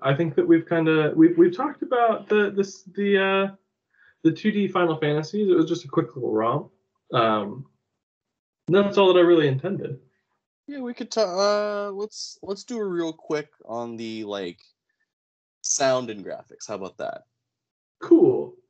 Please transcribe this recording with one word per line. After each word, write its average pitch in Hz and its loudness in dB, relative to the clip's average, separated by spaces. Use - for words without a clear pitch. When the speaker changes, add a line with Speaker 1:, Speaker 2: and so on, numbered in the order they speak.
Speaker 1:
I 139 0
think 156 -2
that 175 2
we've 165 4
kinda, 160 2
we've, 165 6
we've - 6
talked 277 -6
about 233 0
the, 208 2
this, 196 -4
the, 202 0
uh, 196 0
the 160 4
two 208 -2
D 196 0
Final 175 0
Fantasies. 156 -2
It 175 4
was 160 4
just 165 -6
a - -18
quick - -2
little 120 -6
romp. 113 -2
Um, 110 -2
that's 202 2
all 190 6
that 180 6
I 180 8
really 165 6
intended. 139 -6
Speaker 2:
Yeah, 285 -14
we 247 -10
could 233 -12
ta-, 226 0
uh, 202 -2
let's, - -12
let's 196 -10
do 240 -10
a 214 -6
real 170 -4
quick 151 -8
on 117 -10
the, 110 -10
like, 98 -8
sound 127 -2
and 104 -12
graphics. - -16
How 110 -10
about 95 -12
that? - -10
Speaker 1:
Cool. 156 2